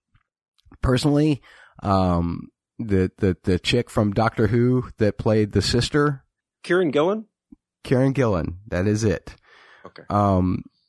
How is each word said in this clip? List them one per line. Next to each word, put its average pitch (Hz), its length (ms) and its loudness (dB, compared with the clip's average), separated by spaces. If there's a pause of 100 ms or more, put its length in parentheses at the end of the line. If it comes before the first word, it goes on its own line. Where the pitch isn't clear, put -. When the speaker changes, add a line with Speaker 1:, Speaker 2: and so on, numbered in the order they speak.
(840)
Speaker 1:
personally, 143 600 2 (400)
um, 87 640 0 (300)
the, 95 400 0
the, 92 260 2
the 90 140 2
chick - 300 -2
from 104 240 0
Doctor 110 360 0
Who 123 500 0
that 104 180 0
played 107 360 0
the 101 100 0
sister. 143 640 0 (380)
Speaker 2:
Kieran 175 280 0
Gillen? 185 360 0 (560)
Speaker 1:
Kieran 135 300 2
Gillen. 98 540 -2
That 90 200 -2
is 107 180 0
it. - 320 -2 (500)
Speaker 2:
Okay. 82 240 -20
Speaker 1:
Um, 95 540 0 (240)